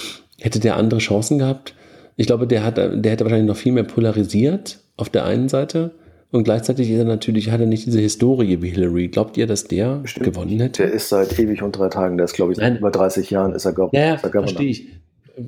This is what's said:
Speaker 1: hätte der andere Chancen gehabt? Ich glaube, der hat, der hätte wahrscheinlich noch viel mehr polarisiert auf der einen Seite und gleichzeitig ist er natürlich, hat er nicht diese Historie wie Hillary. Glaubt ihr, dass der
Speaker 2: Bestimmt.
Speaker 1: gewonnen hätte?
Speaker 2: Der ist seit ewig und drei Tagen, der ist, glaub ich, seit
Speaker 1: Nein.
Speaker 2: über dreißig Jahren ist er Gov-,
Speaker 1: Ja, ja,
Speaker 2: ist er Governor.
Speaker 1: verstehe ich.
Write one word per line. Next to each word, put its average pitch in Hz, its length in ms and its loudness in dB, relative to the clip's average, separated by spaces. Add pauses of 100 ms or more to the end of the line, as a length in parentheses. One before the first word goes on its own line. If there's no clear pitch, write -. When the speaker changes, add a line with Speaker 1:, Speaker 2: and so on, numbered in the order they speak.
(400)
Speaker 1:
hätte 113 200 -2
der 107 160 2
andere 113 240 2
Chancen 113 380 0
gehabt? 135 380 -2 (400)
Ich 110 100 0
glaube, 120 220 2
der 113 160 2
hat, 113 140 -2
der 101 340 0
hätte 110 140 0
wahrscheinlich 110 220 4
noch 107 100 0
viel 127 160 0
mehr 120 100 2
polarisiert 110 960 0 (160)
auf 110 140 -8
der - 160 0
einen 120 240 0
Seite 165 420 -2 (400)
und 117 140 2
gleichzeitig 117 440 0
ist 110 80 2
er 117 80 2
natürlich, 110 460 0
hat 117 100 2
er 113 60 4
nicht 110 180 0
diese 117 140 2
Historie 107 640 2
wie 90 60 -4
Hillary. 87 380 0
Glaubt 107 300 -2
ihr, 113 80 2
dass 104 200 -2
der 117 320 -2
Speaker 2:
Bestimmt. 127 280 -6
Speaker 1:
gewonnen 92 340 -2
hätte? 123 240 -2
Speaker 2:
Der - 80 2
ist 110 180 -4
seit 98 280 2
ewig 107 240 0
und 101 120 -4
drei 95 160 0
Tagen, 92 280 -2
der 87 80 2
ist, - 80 -6
glaub 90 160 0
ich, 90 80 -2
seit 110 140 2
Speaker 1:
Nein. 117 80 0
Speaker 2:
über 104 100 0
dreißig 95 400 0
Jahren 95 240 0
ist - 120 -8
er 90 80 0
Gov-, 90 200 0
Speaker 1:
Ja, 139 80 2
ja, 160 140 2
Speaker 2:
ist - 80 -6
er - 80 -2
Governor. 101 180 0
Speaker 1:
verstehe 135 220 -2
ich. - 160 -8 (600)